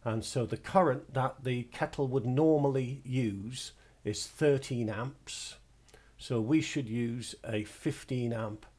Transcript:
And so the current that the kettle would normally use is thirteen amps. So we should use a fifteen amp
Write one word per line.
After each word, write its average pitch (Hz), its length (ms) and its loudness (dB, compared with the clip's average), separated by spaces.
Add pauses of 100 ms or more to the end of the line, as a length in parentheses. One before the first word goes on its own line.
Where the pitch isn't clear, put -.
And 113 220 -2
so 123 200 0
the 110 120 -4
current - 560 2
that 131 320 -2
the 123 180 -2
kettle 143 460 -2
would 123 160 0
normally 135 800 4
use 120 640 -2 (320)
is - 240 -4
thirteen 135 640 2
amps. - 680 -8 (640)
So 120 240 -2
we 139 180 4
should 147 300 -2
use 117 440 -4 (120)
a 107 180 -2
fifteen 123 720 -4
amp 110 320 -6 (140)